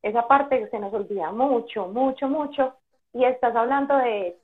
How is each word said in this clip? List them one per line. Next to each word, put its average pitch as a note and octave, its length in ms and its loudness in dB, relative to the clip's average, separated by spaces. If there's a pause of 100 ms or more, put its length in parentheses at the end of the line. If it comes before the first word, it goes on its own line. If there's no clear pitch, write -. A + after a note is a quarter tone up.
Esa A#3 260 0
parte C4+ 420 4
se G#3+ 100 -6
nos G3 140 -6
olvida G3 380 -4
mucho, A3+ 560 0
mucho, C4 400 -2
mucho. C#4+ 480 -2 (380)
Y B3 100 2
estás B3 320 2
hablando C#4 420 2
de G#3 460 -2